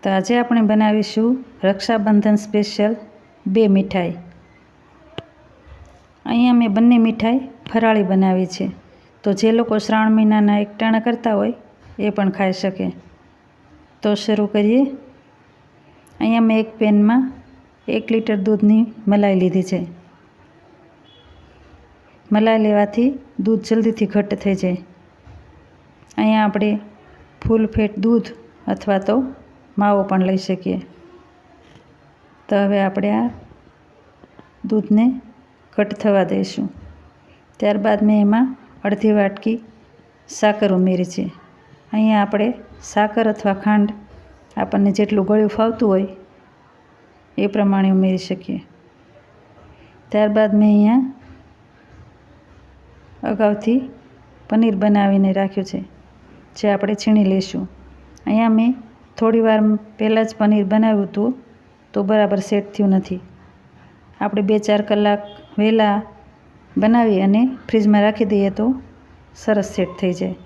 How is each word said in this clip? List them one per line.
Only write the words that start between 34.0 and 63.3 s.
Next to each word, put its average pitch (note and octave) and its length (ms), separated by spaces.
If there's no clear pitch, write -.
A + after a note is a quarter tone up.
દૂધને G#3+ 360
ઘટ્ટ G#3 280
થવા G3 280
દઈશું. G3 360
ત્યારબાદ G#3 400
મેં G#3+ 160
એમાં A3+ 200
અડધી G#3 320
વાટકી G3+ 360
સાકર G#3 360
ઉમેરી F#3 380
છે. G3 100
અહીંયા G#3+ 320
આપણે G#3 240
સાકર G#3+ 400
અથવા G3+ 320
ખાંડ G#3 260
આપણને G3+ 380
જેટલું G3+ 300
ગળ્યું G#3+ 260
ફાવતું A3+ 380
હોય F#3+ 160
એ G3 180
પ્રમાણે G3 400
ઉમેરી F#3 320
શકીએ. F#3 320
ત્યારબાદ G#3+ 500
મેં G#3+ 80
અહીંયા G#3+ 320
અગાઉથી G#3 480
પનીર A3 340
બનાવીને G3 560
રાખ્યું G3 320
છે, F#3+ 80
જે - 140
આપણે G3+ 300
છીણી G#3+ 280
લઈશું. F#3+ 340
અહીંયા A3 320
મેં A#3 140
થોડી A3+ 280
વાર A3 160
પહેલાં A3 300
જ - 100
પનીર G#3+ 320
બનાવ્યું G#3+ 400
હતું, A3 200
તો - 80
બરાબર G3+ 380
સેટ G3+ 260
થયું G3 240
નથી. F#3 240